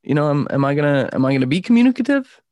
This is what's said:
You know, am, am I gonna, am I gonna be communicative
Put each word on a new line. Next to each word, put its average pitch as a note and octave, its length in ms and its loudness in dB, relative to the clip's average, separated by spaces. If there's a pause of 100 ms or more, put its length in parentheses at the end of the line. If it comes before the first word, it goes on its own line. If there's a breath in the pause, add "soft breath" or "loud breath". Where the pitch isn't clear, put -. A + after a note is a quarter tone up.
You - 120 -2
know, D3 160 0
am, C#3+ 200 0
am C#3 140 0
I C#3 100 0
gonna, C#3+ 380 0
am C3 120 -2
I C3+ 80 0
gonna C3 140 0
be D3+ 140 -2
communicative B3 800 0 (120)